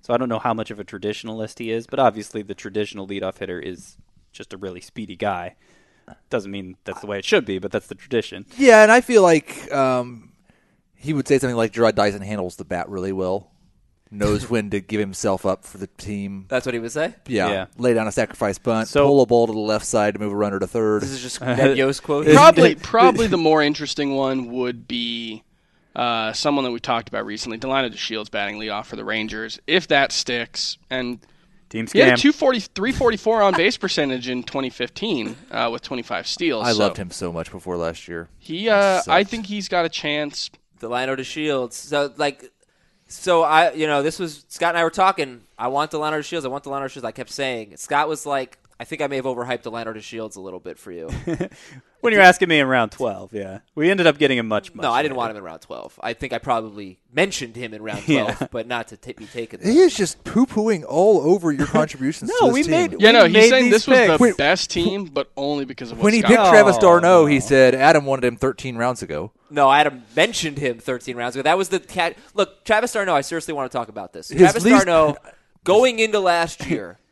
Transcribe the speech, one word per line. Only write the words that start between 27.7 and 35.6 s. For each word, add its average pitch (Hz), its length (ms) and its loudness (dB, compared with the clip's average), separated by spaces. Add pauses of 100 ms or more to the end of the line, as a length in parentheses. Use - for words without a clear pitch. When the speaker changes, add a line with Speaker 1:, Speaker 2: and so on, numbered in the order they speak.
Speaker 4:
DeShields 110 400 -10
batting 101 260 -6
leadoff 107 280 -10
for - 100 -16
the 110 100 -12
Rangers. 110 640 -8
If 165 220 -2
that 139 220 2
sticks, - 680 -6 (120)
and 123 300 -8 (500)
Speaker 1:
Team 113 220 -8
Speaker 4:
he 202 80 2
had 254 100 8
a - 40 6
Speaker 1:
scam. - 60 2
Speaker 4:
two 285 120 4
forty, 262 280 0
three 208 320 -6
forty-four 226 500 0
on 196 140 4
base 175 220 0
percentage 135 520 -4
in 123 140 -6
twenty 135 260 -6
fifteen, 123 640 -6 (160)
uh, 120 200 -2